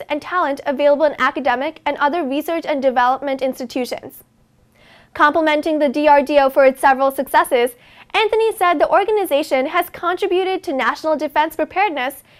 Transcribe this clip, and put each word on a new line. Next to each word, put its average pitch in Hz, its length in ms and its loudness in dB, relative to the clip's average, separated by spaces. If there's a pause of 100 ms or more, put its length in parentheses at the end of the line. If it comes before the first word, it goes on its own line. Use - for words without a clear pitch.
and 294 140 -6
talent 302 420 -4
available 285 400 2
in 285 140 2
academic 269 680 -2
and 294 140 -4
other 294 260 0
research 302 400 -4
and 277 160 -4
development 262 640 0
institutions." 262 840 -8 (880)
Complimenting 302 680 2
the 294 100 2
D 302 180 2
R 285 140 6
D 285 160 2
O 269 100 4
for 269 160 4
its 262 160 4
several 269 300 2
successes, 269 640 0 (420)
Anthony 440 380 0
said 349 260 0
the 320 120 2
organization 320 760 0
has 349 240 -2
contributed 370 720 -2
to 330 100 -6
national 277 460 -2
defense 311 380 -2
preparedness 302 680 -4 (180)